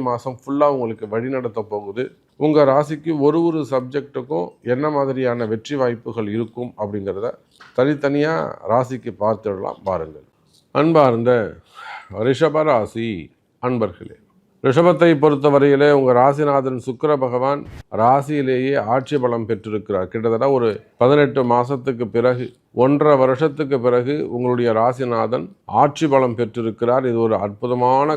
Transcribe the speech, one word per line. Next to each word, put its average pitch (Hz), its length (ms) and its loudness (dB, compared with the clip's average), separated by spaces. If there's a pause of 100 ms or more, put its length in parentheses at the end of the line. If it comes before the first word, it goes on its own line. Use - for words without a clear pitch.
மாசம் 123 360 -6
ஃபுல்லா 143 320 0
உங்களுக்கு 113 400 -6
வழிநடத்த 120 480 -6 (100)
போகுது. 104 320 -6 (360)
உங்க 147 320 4
ராசிக்கு 151 400 -2 (140)
ஒரு 151 120 2 (100)
ஒரு 160 120 -2 (120)
சப்ஜெக்டுக்கும் 135 760 -6 (240)
என்ன 143 240 -2
மாதிரியான 127 560 -2
வெற்றி 113 280 -6
வாய்ப்புகள் 113 540 -4
இருக்கும் 117 460 -6
அப்படிங்கிறத 101 560 -6 (420)
தனித்தனியா 143 560 0 (380)
ராசிக்கு 120 400 -2 (100)
பார்த்துடலாம், 104 680 -4
பாருங்கள். 80 380 -6 (480)
அன்பார்ந்த 135 580 4 (960)
ரிஷப 151 420 2
ராசி 113 380 -2 (540)
அன்பர்களே, 117 540 -4 (480)
ரிஷபத்தை 170 440 4 (140)
பொறுத்தவரையிலே 143 760 4
உங்க 127 220 4
ராசிநாதன் 139 680 2
சுக்கிர 135 260 -4 (120)
பகவான் 131 380 -2 (400)
ராசியிலேயே 131 720 2 (200)
ஆட்சி 135 300 0
பலம் 117 260 -2
பெற்றிருக்கிறார். 98 640 -4
கிட்டத்தட்ட 113 340 -2 (100)
ஒரு 117 120 0 (320)
பதினெட்டு 135 400 4 (120)
மாசத்துக்கு 123 640 -2
பிறகு, 123 320 0 (380)
ஒன்றரை 143 380 4
வருஷத்துக்கு 139 640 0
பிறகு 123 300 0 (220)
உங்களுடைய 120 340 0 (100)
ராசிநாதன் 123 640 -2 (380)
ஆட்சி 147 320 2
பலம் 127 240 2
பெற்றிருக்கிறார். 117 720 -2
இது 113 160 0
ஒரு 110 180 0
அற்புதமான 123 720 0